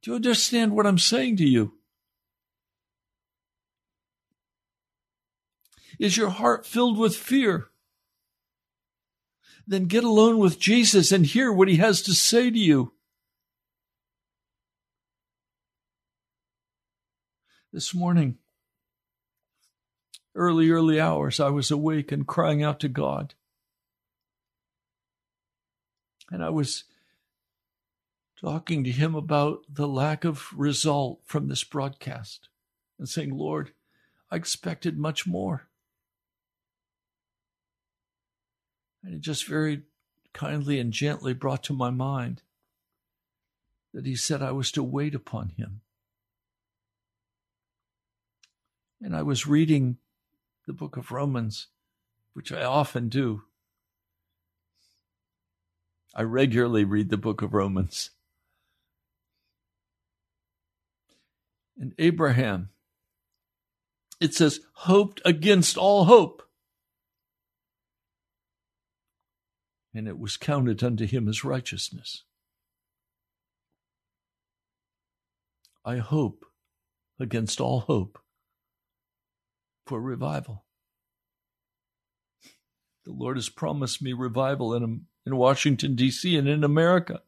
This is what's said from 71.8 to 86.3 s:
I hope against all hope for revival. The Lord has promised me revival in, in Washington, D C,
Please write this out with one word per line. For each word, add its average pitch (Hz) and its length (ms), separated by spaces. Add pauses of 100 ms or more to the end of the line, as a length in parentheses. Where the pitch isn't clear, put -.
I 120 120
hope 127 500 (720)
against 117 420
all 127 200
hope 107 420 (1600)
for 117 140
revival. 123 640 (2500)
The - 80
Lord 127 240
has 117 120
promised 147 520
me 131 120
revival 127 640
in, 117 340 (180)
in 135 80
Washington, 135 640
D 127 160
C, 175 240